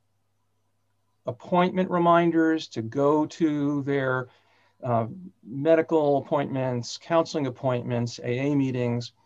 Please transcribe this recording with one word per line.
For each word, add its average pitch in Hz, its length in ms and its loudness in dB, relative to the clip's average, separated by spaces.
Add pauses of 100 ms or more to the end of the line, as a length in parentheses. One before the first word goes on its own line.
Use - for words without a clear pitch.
(1300)
appointment 180 640 0
reminders 170 800 4
to - 120 -8
go 143 460 2
to 147 560 -2
their, 131 460 -2 (540)
uh, 113 260 0 (380)
medical 156 720 2
appointments, 131 800 -4
counseling 165 500 0
appointments, 123 720 -4
A 127 320 -2
A - 20 0
meetings, 123 580 -2 (140)